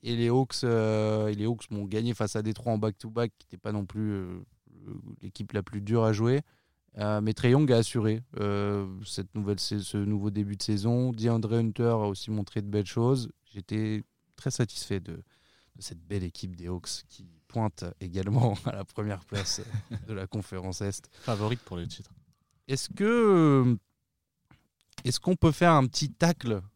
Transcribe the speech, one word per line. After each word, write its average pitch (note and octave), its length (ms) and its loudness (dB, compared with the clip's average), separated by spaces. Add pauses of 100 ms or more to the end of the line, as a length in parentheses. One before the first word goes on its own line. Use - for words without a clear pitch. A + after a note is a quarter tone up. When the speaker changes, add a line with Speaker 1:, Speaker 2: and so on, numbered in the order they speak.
Speaker 1:
Et A#2+ 100 -2
les A#2 140 4
Hawks, B2+ 340 2
euh, A2 640 2
et G#2+ 60 0
les G#2 120 -2
Hawks A2+ 240 -4
m'ont G#2 160 -4
gagné A2 280 -2
face G#2 220 -2
à G#2+ 60 -2
Détroit A2 300 -2
en G#2+ 60 2
back-to-back, A2 600 -2
qui - 80 -20
était - 100 -18
pas G#2 160 -8
non G#2 140 -2
plus, G#2 260 -4
euh, F2+ 260 -6 (840)
l'équipe G2+ 300 -12
la G#2 100 -2
plus G2+ 180 -8
dure A2+ 240 2
à A2 80 4
jouer. A#2 300 2 (560)
Euh, G#2+ 220 0
mais G#2+ 120 0
Trae B2 180 0
Young C#3 220 6
a A#2 60 8
assuré, A2 440 0 (180)
euh, G2+ 460 0 (180)
cette - 300 -10
nouvelle G2+ 260 -2
sa-, - 200 -4
ce F#2+ 180 -6
nouveau G#2 320 0
début G2+ 260 -2
de - 60 -10
saison. A#2 500 0
DeAndre A#2 400 0
Hunter A#2 300 0
a A2+ 240 2
aussi G2+ 240 -4
montré G#2 320 -4
de G2+ 60 -6
belles G2+ 180 0
choses. A#2+ 440 0 (220)
J'étais G#2+ 500 -4 (340)
très - 160 -6
satisfait - 480 -4
de, E2+ 140 -12
de - 680 -20
cette - 180 -14
belle F#2 240 -6
équipe F2+ 320 -10
des F2 120 -12
Hawks F2+ 200 -6 (200)
qui - 180 -20 (220)
pointe A2 360 -4 (160)
également G2 600 2
<laughs> - 60 -6
à A#2+ 60 -4
la G2 120 -8
première G#2 400 -8
place G2+ 360 -4 (460)
de A2 80 -10
la F#2+ 140 -8
conférence F#2+ 520 -8
Est. G2 280 -6 (140)
Speaker 2:
Favorite A2 420 -2
pour - 120 -10
le F2 120 -6
titre. - 220 -16 (580)
Speaker 1:
Est-ce C3+ 200 -4
que, E3+ 880 6 (1300)
est-ce B2+ 160 0
qu'on F#3 160 2
peut D#3+ 160 6
faire F3 200 6
un C#3 140 6
petit C3+ 240 -2
tacle A#2+ 520 0 (140)